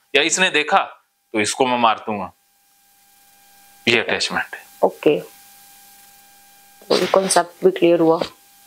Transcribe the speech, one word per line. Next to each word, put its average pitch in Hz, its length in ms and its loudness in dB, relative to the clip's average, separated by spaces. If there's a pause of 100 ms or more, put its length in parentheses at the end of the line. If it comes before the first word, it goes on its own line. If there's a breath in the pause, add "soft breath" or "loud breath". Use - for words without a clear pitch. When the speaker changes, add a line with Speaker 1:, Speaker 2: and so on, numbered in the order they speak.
(140)
Speaker 1:
या 135 80 2
इसने 170 280 0
देखा 151 280 0 (540)
तो 107 80 -2
इसको 107 260 0
मैं 123 120 0
मार 113 200 2
दूंगा, 101 340 -8 (1600)
ये 117 120 4
attachment - 540 -4
है। - 120 -18 (160)
Speaker 2:
ओके, 165 380 0
तो - 1900 -10
concept 185 580 0
भी 190 60 4
clear 170 300 2
हुआ। 165 200 2 (460)